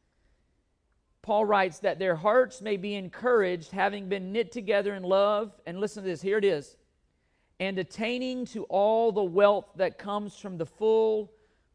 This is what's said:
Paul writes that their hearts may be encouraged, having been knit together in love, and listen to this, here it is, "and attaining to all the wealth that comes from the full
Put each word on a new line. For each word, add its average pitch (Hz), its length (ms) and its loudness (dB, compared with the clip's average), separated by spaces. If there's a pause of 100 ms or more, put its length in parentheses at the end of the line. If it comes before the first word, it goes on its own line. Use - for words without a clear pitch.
(1200)
Paul 214 240 2
writes 190 320 2
that 170 200 -2
their 185 160 0
hearts 208 460 2
may 208 160 -4
be 202 180 -6
encouraged, 190 760 0
having 196 400 -2
been 190 220 -4
knit 226 200 -2
together 202 420 0
in 190 80 -10
love, 202 480 2 (140)
and 175 160 -8
listen 208 220 -6
to 190 80 -4
this, 160 100 -6
here 196 160 0
it 202 80 0
is, 156 320 0 (840)
"and 190 200 -4
attaining 247 720 -4
to 208 160 -8
all 220 480 2
the 202 120 0
wealth 202 520 4
that 175 200 -2
comes 202 400 -8
from 185 220 -12
the 160 80 -4
full 220 640 0 (420)